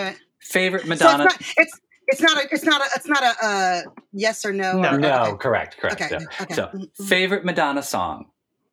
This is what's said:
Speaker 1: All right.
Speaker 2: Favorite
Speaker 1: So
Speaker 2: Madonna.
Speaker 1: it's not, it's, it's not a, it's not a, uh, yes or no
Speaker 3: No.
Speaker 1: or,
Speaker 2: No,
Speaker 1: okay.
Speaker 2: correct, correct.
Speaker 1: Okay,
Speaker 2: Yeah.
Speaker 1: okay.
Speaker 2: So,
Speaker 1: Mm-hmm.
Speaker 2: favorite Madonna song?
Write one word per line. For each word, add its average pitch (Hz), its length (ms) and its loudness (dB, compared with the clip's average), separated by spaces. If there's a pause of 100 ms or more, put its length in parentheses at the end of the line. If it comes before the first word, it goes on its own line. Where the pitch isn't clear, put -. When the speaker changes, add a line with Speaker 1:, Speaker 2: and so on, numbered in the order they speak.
Speaker 1:
All 190 60 -4
right. 190 120 -10 (220)
Speaker 2:
Favorite 185 420 0
Speaker 1:
So 160 60 -10
Speaker 2:
Madonna. 285 380 4
Speaker 1:
it's 370 120 6
not, - 200 -12
it's, 320 220 0 (280)
it's 311 560 2
not 302 160 2
a, 277 140 -2
it's 262 120 -6
not 285 180 2
a, 226 200 0
uh, 190 360 0 (320)
yes 214 320 -2
or 202 80 -2
no 190 260 0
Speaker 3:
No. 170 120 2
Speaker 1:
or, 139 80 2
Speaker 2:
No, 139 240 4
Speaker 1:
okay. 104 160 0
Speaker 2:
correct, 107 400 -2
correct. - 240 -4
Speaker 1:
Okay, 80 180 -4
Speaker 2:
Yeah. 160 220 -10
Speaker 1:
okay. 175 120 -8
Speaker 2:
So, 110 120 -2
Speaker 1:
Mm-hmm. - 380 -14
Speaker 2:
favorite 185 400 2
Madonna 151 380 0
song? 87 440 -4 (460)